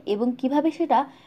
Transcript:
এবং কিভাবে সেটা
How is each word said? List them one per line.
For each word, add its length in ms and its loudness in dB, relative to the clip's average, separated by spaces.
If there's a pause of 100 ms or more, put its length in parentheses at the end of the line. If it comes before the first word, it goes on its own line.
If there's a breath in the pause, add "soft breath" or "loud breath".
এবং 320 0
কিভাবে 340 0
সেটা 380 0 (180 loud breath)